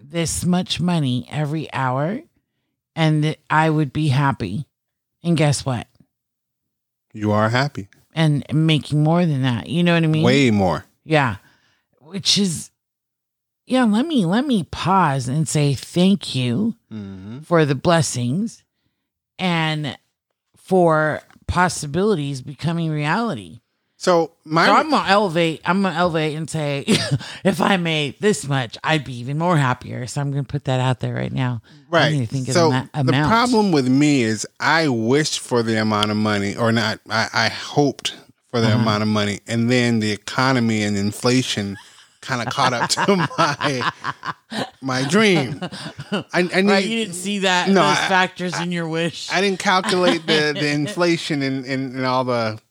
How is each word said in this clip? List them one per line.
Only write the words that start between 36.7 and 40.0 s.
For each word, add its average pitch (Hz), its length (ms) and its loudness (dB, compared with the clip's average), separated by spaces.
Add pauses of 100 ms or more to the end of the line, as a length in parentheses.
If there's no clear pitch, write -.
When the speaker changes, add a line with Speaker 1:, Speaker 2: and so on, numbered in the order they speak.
Speaker 2:
not, 110 360 0
I, 107 240 0
I 113 160 0
hoped - 640 -2 (360)
for 123 100 -2
the 113 80 2
Speaker 1:
Uh-huh. 110 140 4
Speaker 2:
amount 107 200 0
of 107 60 0
money, 104 380 -2
and 117 240 0
then 120 300 2